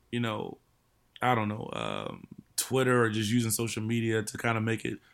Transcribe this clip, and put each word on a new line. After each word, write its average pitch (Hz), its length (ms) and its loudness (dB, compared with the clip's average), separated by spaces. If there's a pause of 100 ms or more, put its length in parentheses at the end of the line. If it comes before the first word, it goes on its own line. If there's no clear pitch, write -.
(100)
you 120 80 -2
know, 107 400 -4 (640)
I 123 140 4
don't 107 120 0
know, 107 240 -6
um, 52 540 -6 (300)
Twitter 123 480 4
or 113 40 4
just 107 220 0
using 117 220 4
social 113 320 -2
media 113 400 0
to - 120 -8
kinda 113 240 0
make 113 240 0
it. 113 140 -4 (160)